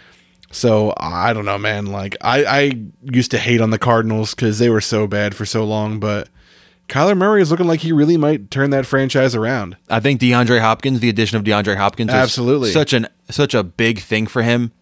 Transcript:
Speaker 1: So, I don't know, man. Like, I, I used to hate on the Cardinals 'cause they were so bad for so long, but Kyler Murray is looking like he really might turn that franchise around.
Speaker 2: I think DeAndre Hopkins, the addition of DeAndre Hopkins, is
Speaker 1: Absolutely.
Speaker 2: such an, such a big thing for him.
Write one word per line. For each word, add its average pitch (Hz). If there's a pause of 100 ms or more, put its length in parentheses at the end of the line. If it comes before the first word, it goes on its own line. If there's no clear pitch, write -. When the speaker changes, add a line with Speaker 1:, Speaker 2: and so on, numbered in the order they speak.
(520)
Speaker 1:
So, 107
I 87
don't 107
know, 101
man. 104
Like, 98
I, 135
I 139 (320)
used 127
to 117
hate 120
on 110
the 110
Cardinals 110
'cause 107
they 120
were 110
so 107
bad 104
for 104
so 110
long, 107
but 104 (600)
Kyler 180
Murray 202
is 160
looking 175
like 165
he 160
really 156
might 147
turn 139
that 135
franchise 131
around. 110 (120)
Speaker 2:
I 113
think 131
DeAndre 123
Hopkins, 113
the 117
addition 110
of 104
DeAndre 104
Hopkins, 101
is 131
Speaker 1:
Absolutely. 127
Speaker 2:
such 151
an, 113 (220)
such 143
a 107
big 110
thing 110
for 117
him. 120